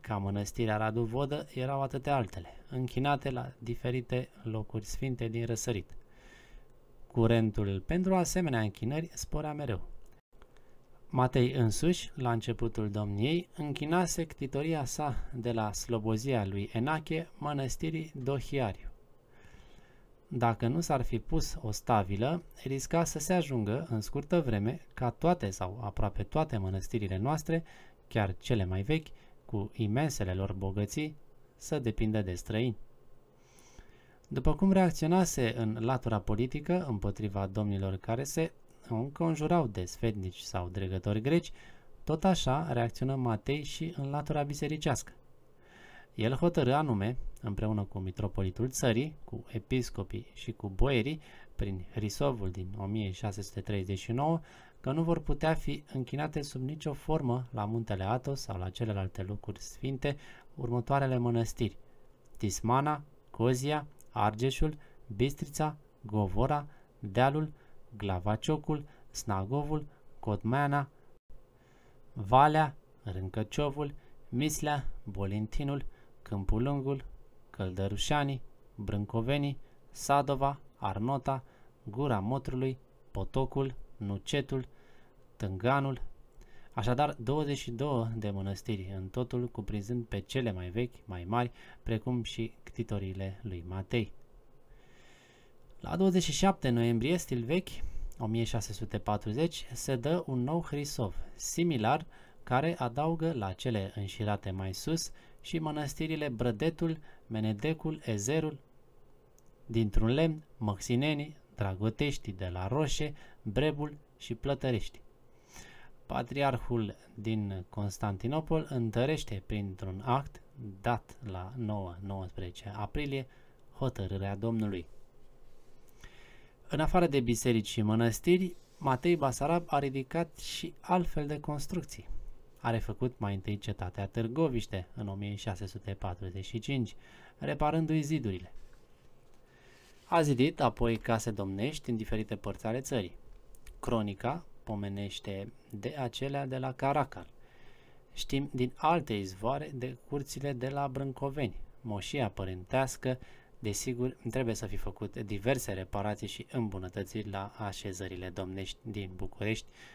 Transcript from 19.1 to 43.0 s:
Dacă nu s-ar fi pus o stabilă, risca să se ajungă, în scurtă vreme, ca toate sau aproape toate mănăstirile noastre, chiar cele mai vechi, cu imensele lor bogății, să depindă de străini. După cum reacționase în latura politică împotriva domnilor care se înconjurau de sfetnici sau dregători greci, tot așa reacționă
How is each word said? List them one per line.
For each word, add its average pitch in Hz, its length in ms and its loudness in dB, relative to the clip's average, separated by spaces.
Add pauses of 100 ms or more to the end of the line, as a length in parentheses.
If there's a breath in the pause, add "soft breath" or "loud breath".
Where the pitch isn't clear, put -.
Dacă 117 400 4
nu 147 120 2
s-ar 147 220 2
fi 117 180 2
pus - 420 0
o 107 100 -2
stabilă, 110 720 2 (200)
risca 135 400 2
să 160 160 -2
se 185 140 0
ajungă, 135 560 2
în 110 120 0
scurtă 143 400 0
vreme, 117 400 2 (120)
ca - 160 0
toate 165 400 2
sau 95 340 -4
aproape 104 400 0
toate 151 340 0
mănăstirile 95 600 0
noastre, 156 460 0 (440 loud breath)
chiar 98 320 2
cele 104 260 2
mai 92 160 0
vechi, 156 260 2 (380 soft breath)
cu 107 280 -2
imensele 110 600 2
lor 95 200 0
bogății, 104 640 -2 (420)
să - 220 -2
depindă 107 420 2
de 92 120 0
străini. 110 440 0 (1500 loud breath)
După 135 280 6
cum 196 160 8
reacționase 165 840 6
în 110 220 2
latura 113 400 4
politică 147 680 2
împotriva 101 600 0
domnilor 98 500 0
care 117 260 -2
se 160 280 0 (360)
înconjurau 151 800 2
de 95 180 -4
sfetnici 98 540 -2
sau 90 300 -4
dregători 95 520 0
greci, 160 300 2 (520 loud breath)
tot 156 200 0
așa 165 500 4
reacționă 120 420 0